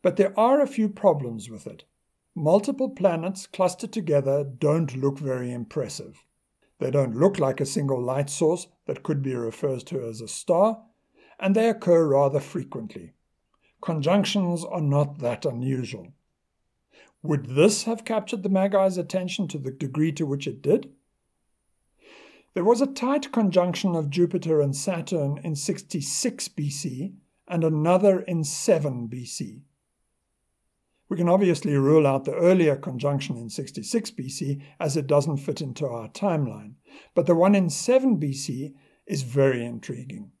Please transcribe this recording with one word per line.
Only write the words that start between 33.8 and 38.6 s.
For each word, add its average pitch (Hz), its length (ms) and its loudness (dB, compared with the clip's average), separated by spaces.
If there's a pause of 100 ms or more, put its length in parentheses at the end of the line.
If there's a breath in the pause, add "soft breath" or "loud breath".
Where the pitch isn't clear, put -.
B 127 180 -10
C 139 340 -6 (160 loud breath)
as 151 180 -2
it 147 100 -2
doesn't 147 320 2
fit 139 240 -6
into 139 240 -8
our 117 220 -8
timeline, 120 680 -4 (400 loud breath)
but 165 120 2
the 175 80 4
one 185 200 6
in 185 160 4
seven 254 460 2
B 147 180 -2
C 139 400 -8 (320 soft breath)